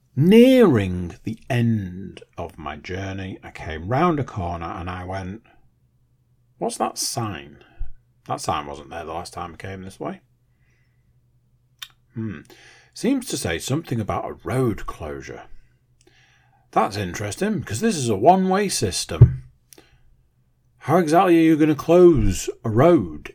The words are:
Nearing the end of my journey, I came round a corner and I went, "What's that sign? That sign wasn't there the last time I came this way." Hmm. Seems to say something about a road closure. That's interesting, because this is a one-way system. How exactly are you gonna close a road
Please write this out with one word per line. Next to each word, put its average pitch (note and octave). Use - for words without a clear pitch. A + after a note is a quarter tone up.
Nearing D3+
the A2+
end G2
of E2+
my D2+
journey, F#2+
I -
came E2
round D3+
a C3
corner F2
and F2
I F2+
went, F#2+
"What's A3
that -
sign? D#2+
That -
sign D#2
wasn't C#2+
there D#2
the D#2+
last F2
time F2
I -
came F#2+
this F#2+
way." E3
Hmm. G#2+
Seems B3+
to E3
say E2+
something C3
about F#2
a -
road A2+
closure. C2+
That's A#2
interesting, G#2
because A2
this A3
is B2+
a G#2+
one-way F#3
system. A#2
How D3+
exactly E3+
are E3
you D#3+
gonna D3+
close D#3
a A#2+
road G#2+